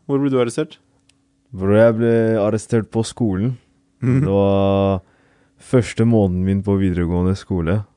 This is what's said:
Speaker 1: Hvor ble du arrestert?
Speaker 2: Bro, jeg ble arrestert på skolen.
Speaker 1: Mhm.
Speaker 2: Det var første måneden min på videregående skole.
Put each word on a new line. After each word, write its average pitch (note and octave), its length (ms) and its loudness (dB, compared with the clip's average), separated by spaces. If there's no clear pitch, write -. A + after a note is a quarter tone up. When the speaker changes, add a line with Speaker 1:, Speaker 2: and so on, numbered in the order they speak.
Speaker 1:
Hvor C#3 120 -2
ble C#3 120 -2
du C3 100 2
arrestert? A#2+ 360 -6
Speaker 2:
Bro, F#2+ 220 0
jeg A2+ 220 6
ble A#2 160 0
arrestert G#2+ 500 -2
på A2+ 160 -4
skolen. A2+ 520 -4
Speaker 1:
Mhm. B2+ 200 0
Speaker 2:
Det - 80 0
var G2 720 2
første - 440 0
måneden G2 400 2
min G2 180 0
på G2 160 0
videregående F2+ 580 0
skole. F#2 460 -4